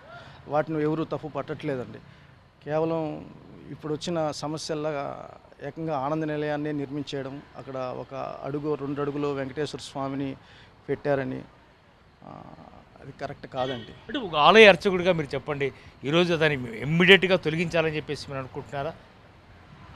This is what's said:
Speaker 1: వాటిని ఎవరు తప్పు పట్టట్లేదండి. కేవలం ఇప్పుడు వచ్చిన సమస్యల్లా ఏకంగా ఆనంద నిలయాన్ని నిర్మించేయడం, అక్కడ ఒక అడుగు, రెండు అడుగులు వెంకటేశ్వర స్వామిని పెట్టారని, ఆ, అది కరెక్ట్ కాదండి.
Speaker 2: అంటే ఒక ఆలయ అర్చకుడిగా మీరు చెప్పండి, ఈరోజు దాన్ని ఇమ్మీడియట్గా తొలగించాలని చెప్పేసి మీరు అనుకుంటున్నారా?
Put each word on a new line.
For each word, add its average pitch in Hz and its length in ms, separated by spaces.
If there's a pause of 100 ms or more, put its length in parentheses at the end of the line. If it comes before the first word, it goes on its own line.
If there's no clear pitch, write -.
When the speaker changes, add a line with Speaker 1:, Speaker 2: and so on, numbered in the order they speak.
(480)
Speaker 1:
వాటిని 151 360
ఎవరు 156 200
తప్పు 151 240
పట్టట్లేదండి. 135 680 (680)
కేవలం 156 600 (460)
ఇప్పుడు 151 220
వచ్చిన 156 380
సమస్యల్లా 151 600 (760)
ఏకంగా 160 300
ఆనంద 151 260
నిలయాన్ని 151 500
నిర్మించేయడం, 139 680 (160)
అక్కడ 135 200
ఒక 127 360 (300)
అడుగు, 147 320
రెండు 139 260
అడుగులు 143 260
వెంకటేశ్వర 135 520
స్వామిని 135 560 (540)
పెట్టారని, 135 520 (840)
ఆ, - 160 (600)
అది 135 100 (100)
కరెక్ట్ 143 260
కాదండి. 127 440 (160)
Speaker 2:
అంటే 226 120
ఒక 180 160
ఆలయ 180 320
అర్చకుడిగా 185 440
మీరు 160 220
చెప్పండి, 139 400 (300)
ఈరోజు 170 320
దాన్ని 131 460
ఇమ్మీడియట్గా 175 540
తొలగించాలని 160 600
చెప్పేసి 147 320
మీరు 139 120
అనుకుంటున్నారా? 139 540 (1040)